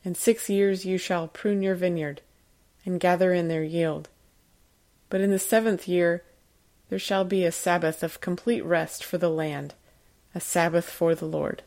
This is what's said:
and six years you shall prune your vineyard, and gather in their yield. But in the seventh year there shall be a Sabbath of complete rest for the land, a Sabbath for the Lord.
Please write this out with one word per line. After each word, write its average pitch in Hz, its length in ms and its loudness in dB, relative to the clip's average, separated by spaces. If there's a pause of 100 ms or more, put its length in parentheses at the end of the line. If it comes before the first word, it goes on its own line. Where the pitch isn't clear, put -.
and 180 120 -4
six - 320 2
years 196 360 2
you 185 140 -2
shall 175 280 -2
prune 202 360 -2
your 190 120 0
vineyard, 170 480 -2 (640)
and 180 160 -2
gather 180 320 4
in 170 160 2
their 160 160 -2
yield. 156 440 -2 (1000)
But 190 120 0
in 202 120 4
the 190 80 2
seventh 220 480 2
year 175 340 2 (680)
there 190 100 -4
shall 196 240 0
be 185 200 2
a 165 60 4
Sabbath 170 540 0
of - 160 -8
complete 196 440 -2
rest 160 380 -2
for - 160 -6
the 175 120 2
land, 151 440 -4 (580)
a 175 80 -6
Sabbath 170 480 0
for 165 280 2
the 160 100 -8
Lord. 156 400 -4